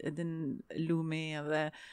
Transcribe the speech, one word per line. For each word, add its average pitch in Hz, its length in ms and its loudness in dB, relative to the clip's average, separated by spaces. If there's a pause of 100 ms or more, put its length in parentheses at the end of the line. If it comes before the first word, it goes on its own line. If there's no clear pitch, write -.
edhe 151 220 -2
në 160 540 -2 (100)
lumi, 160 500 2
edhe, 151 320 2 (220)